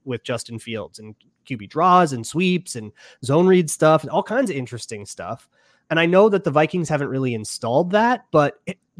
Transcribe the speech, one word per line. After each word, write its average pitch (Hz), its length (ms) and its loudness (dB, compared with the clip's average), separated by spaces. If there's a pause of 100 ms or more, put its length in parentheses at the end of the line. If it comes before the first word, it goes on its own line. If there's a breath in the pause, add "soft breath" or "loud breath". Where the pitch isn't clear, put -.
with 123 180 -8
Justin 117 340 -8
Fields 107 400 -12
and 107 160 -20 (300)
Q 123 140 -10
B 101 100 -16
draws 175 460 2
and 113 120 -6
sweeps 180 520 -2
and 107 160 -12 (320 soft breath)
zone 165 220 4
read 180 220 4
stuff 156 340 2
and 139 60 -12
all 170 140 -2
kinds 240 260 -2
of 151 60 -6
interesting 117 500 -10
stuff. 95 440 -12 (400)
And 160 100 0
I 170 60 4
know 185 240 6
that 196 160 0
the 156 60 0
Vikings 156 360 0
haven't 143 220 -2
really 131 240 -2
installed 120 580 -2
that, 233 400 0
but 147 340 2
it, - 140 -14 (200)